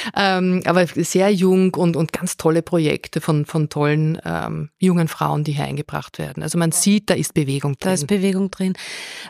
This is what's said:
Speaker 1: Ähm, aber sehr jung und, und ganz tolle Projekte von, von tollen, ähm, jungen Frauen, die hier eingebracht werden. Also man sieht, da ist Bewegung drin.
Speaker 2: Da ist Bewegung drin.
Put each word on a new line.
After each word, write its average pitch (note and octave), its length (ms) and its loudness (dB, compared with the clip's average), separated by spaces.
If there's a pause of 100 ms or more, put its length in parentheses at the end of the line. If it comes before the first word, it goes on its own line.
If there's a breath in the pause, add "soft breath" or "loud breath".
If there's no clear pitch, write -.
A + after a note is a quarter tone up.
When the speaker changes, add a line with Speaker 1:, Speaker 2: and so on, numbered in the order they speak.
(160 loud breath)
Speaker 1:
Ähm, F#3 500 2
aber F3 200 4
sehr F#3 440 2
jung F#3 440 4
und, E3+ 220 2
und D#3 160 -2
ganz - 240 -6
tolle E3 260 2
Projekte - 580 -2
von, D3+ 240 0
von D3+ 260 -2
tollen, D#3 540 0
ähm, D#3+ 540 -6
jungen F3 300 4
Frauen, D3+ 340 -2
die D3+ 80 -4
hier C#3+ 140 -2
eingebracht C#3+ 560 -8
werden. D#3 240 -8
Also D#3 140 -2
man E3 120 2
sieht, G3+ 400 2
da F3+ 40 4
ist - 200 -2
Bewegung C#3 380 0
drin. - 160 -6
Speaker 2:
Da F#3 60 2
ist D3 120 -2
Bewegung F#3+ 460 0
drin. F#3+ 220 -2 (560 loud breath)